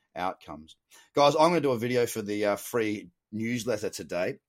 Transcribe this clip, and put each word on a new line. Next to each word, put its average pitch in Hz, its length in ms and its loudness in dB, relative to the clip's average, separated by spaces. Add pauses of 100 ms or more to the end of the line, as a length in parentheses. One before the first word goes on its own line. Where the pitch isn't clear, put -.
(160)
outcomes. 80 600 -8 (360)
Guys, 143 220 6
I'm 160 140 6
gonna 170 120 2
do 139 80 2
a 123 80 2
video 120 300 0
for 110 160 -6
the, 104 220 -2
uh, 101 100 2
free 104 540 -4 (220)
newsletter 110 600 -4
today. 90 580 -4